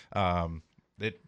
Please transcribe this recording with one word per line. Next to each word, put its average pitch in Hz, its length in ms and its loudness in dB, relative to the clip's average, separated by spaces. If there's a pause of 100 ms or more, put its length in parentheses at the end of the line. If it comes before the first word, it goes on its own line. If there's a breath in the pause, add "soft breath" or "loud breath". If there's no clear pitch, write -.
(140 loud breath)
Um, 87 500 0 (360)
it, 110 280 -4